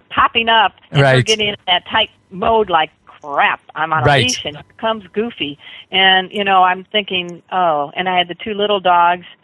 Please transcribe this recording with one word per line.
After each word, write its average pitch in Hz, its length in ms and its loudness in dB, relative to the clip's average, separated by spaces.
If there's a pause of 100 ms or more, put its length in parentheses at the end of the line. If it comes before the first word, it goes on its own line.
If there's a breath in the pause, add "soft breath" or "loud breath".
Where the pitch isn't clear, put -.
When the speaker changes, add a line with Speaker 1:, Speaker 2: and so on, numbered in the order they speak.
Speaker 1:
popping 233 400 0
up, 220 240 2 (160)
and 156 100 -4
we're 139 40 4
Speaker 2:
Right. 131 220 4
Speaker 1:
getting 214 240 -2
in 202 60 -6 (120)
that 175 240 -2
tight 208 180 0 (220)
mode, 214 400 0
like, 160 180 0 (440)
crap, 170 280 0 (140)
I'm 160 180 -4
on 156 100 0
a - 20 -2
Speaker 2:
Right. 143 180 4
Speaker 1:
leash - 220 -4
and 151 120 -10
here 139 60 -20 (140)
comes 220 360 -4
Goofy. 190 440 -6 (340 loud breath)
And, 190 400 2
you 208 120 -4
know, 190 200 4
I'm 185 220 0
thinking, 180 560 -6 (100)
"Oh," 160 440 0
and 180 140 -4
I 185 80 0
had 175 100 0
the 170 80 -12
two 214 180 -10
little 202 260 -2
dogs, 175 460 2 (180)